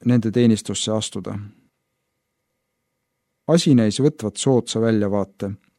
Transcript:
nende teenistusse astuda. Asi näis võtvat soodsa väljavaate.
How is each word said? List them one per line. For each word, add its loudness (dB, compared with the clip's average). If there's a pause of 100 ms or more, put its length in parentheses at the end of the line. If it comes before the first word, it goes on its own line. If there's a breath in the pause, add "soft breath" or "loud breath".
nende 2
teenistusse 0
astuda. -6 (2000)
Asi 4
näis 2
võtvat -2
soodsa 0
väljavaate. -2 (280)